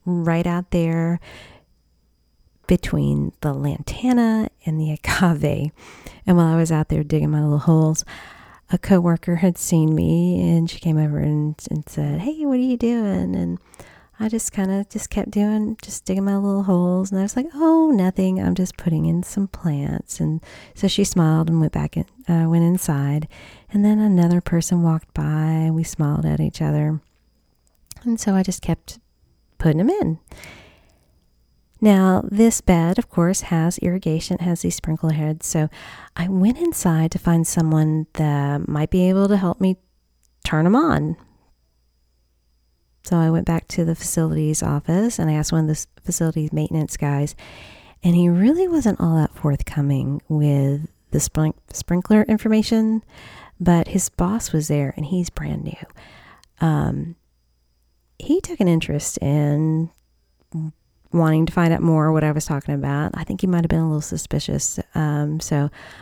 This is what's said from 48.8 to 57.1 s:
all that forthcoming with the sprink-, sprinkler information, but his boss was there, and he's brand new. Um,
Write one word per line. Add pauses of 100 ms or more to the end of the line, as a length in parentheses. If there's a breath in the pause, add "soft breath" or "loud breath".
all
that
forthcoming
with (220)
the
sprink-, (120)
sprinkler
information, (560 loud breath)
but
his
boss
was
there,
and
he's
brand
new.
Um, (1000)